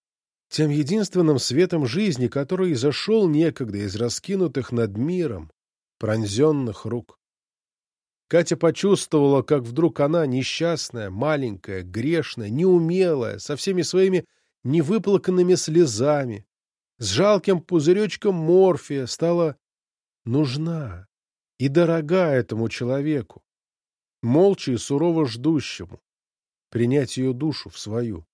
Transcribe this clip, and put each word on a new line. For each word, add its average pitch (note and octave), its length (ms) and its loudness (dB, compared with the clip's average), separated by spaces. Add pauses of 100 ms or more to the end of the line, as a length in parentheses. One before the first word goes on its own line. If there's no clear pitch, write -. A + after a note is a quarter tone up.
(480)
тем D#3 220 0
единственным D#3 680 2
светом D#3 480 0
жизни, C3 420 -2
который F3+ 440 -2
изошёл D3+ 560 0
некогда D3 500 0
из G2+ 180 -6
раскинутых C3+ 760 -4
над A2 240 -2
миром B2+ 540 -4 (480)
пронзённых A2+ 840 0
рук. A#2 340 -10 (1120)
Катя E3 280 2
почувствовала, D#3 840 2
как C#3+ 200 0
вдруг C3+ 380 -2
она, D#3 260 0
несчастная, B2+ 840 -4
маленькая, G#2+ 720 -4
грешная, A2+ 680 -4
неумелая, E3 880 0
со - 180 -8
всеми F3+ 260 -2
своими F#3 440 2 (380)
невыплаканными F3+ 880 2
слезами, C#3 920 0 (540)
с A2 100 -6
жалким F#3 520 2
пузырёчком F#3 720 2
морфия, E3 720 2
стала E3 500 0 (680)
нужна C#3 840 -4 (520)
и C3 100 0
дорога E3 640 2
этому A2+ 360 0
человеку, C3+ 720 -4 (800)
молча D#3+ 500 2
и A#2+ 40 0
сурово D#3 500 0
ждущему A#2+ 720 -4 (720)
принять B2 460 0
её C3 160 -2
душу C3 380 -6
в - 80 -18
свою. G#2+ 560 -8